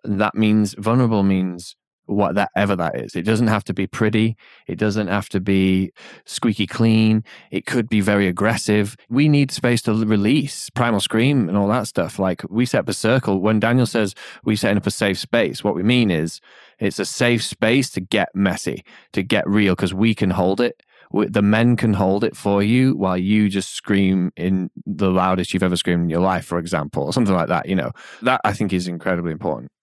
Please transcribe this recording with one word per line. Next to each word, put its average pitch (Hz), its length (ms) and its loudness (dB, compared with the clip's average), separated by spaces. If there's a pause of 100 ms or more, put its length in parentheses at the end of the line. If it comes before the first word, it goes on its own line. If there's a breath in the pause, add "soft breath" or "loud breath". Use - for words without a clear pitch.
That 104 300 -2
means, 107 420 2
vulnerable 113 460 2
means 92 540 -2 (300)
what 101 280 0
that 101 220 0
ever 101 180 2
that 85 220 -2
is. 60 180 -10
It 85 80 -4
doesn't 113 240 0
have 107 160 0
to - 100 -10
be 95 140 -2
pretty. 110 500 0 (300 loud breath)
It 90 140 -10
doesn't 107 260 0
have 95 220 -2
to 101 100 -4
be 95 540 2 (340 loud breath)
squeaky 107 400 -2
clean. 110 560 2 (300 loud breath)
It 98 140 -6
could 117 220 -2
be 107 120 2
very 101 260 2
aggressive. 101 720 0 (120 soft breath)
We 139 200 2
need 143 240 2
space 120 300 0
to 113 100 -2
l-, 110 120 0
release 110 680 0
Primal 117 280 0
Scream 120 500 0
and 92 80 -2
all 101 120 2
that 110 180 -2
stuff. - 320 -4
Like, 95 320 -2
we 113 160 0
set 120 140 0
up - 80 -6
a 107 60 -4
circle. 110 460 2
When 107 200 2
Daniel 120 260 2
says 107 300 -2 (260 loud breath)
we 110 140 0
setting 104 220 2
up - 100 -2
a - 20 2
safe 98 300 -2
space, 101 420 -2
what 104 140 -2
we 90 80 -4
mean 117 260 4
is 82 300 -2 (400 loud breath)
it's 101 180 -2
a 98 60 -2
safe 120 400 0
space 127 460 0
to - 100 -6
get 95 340 -2
messy, 95 480 -2 (300 loud breath)
to 101 100 -2
get 101 240 0
real, 101 300 2
'cause 95 180 -2
we 107 180 2
can 101 180 0
hold 95 300 0
it. 120 220 -2 (300 soft breath)
W-, 104 180 0
the 107 120 2
men 113 340 4
can 110 180 0
hold 98 300 0
it - 120 -4
for 101 240 0
you 127 360 2
while 92 220 -2
you 104 300 2
just 95 240 -4
scream 95 640 0
in 92 340 -2 (140)
the 95 280 -2
loudest 92 420 0
you've 92 80 0
ever 90 140 0
screamed 87 260 -2
in 85 80 -2
your 85 120 0
life, 92 220 0
for 87 140 -6
example, 80 460 -4
or 82 80 -4
something 101 240 2
like 85 120 -2
that, 82 200 -2
you 95 80 0
know. 67 160 -4 (300 loud breath)
That, 127 200 0
I 104 100 0
think, 101 200 -4
is 90 160 -2
incredibly 87 420 -4
important. 73 400 -6 (120)